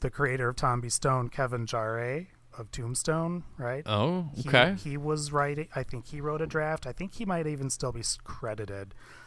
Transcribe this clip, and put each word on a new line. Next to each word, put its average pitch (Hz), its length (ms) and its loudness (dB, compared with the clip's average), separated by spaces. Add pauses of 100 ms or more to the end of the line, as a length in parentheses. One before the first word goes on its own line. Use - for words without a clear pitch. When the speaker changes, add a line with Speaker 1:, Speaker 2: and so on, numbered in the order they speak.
Speaker 1:
the 131 80 0
creator 131 400 2
of 123 80 -2
Tomb 120 320 2
Stone, 127 400 2
Kevin 123 360 0
Jarre 120 600 -2 (300)
of 113 140 -10
Tombstone, 160 760 0 (120)
right? 131 280 -4
Speaker 2:
Oh, 156 500 2
Speaker 1:
He, 123 140 -4
Speaker 2:
okay. 135 280 8
Speaker 1:
he 147 200 -4
was 147 340 0
writing, 143 460 2
I 131 60 -2
think 120 240 -4
he 147 120 -8
wrote 151 220 -2
a 160 60 0
draft. 156 380 0
I 127 60 -6
think 180 220 -6
he 233 100 -6
might 175 240 0
even 135 220 -2
still 127 240 -2
be 117 80 -6
s-, - 240 -2
credited. 101 680 -6 (340)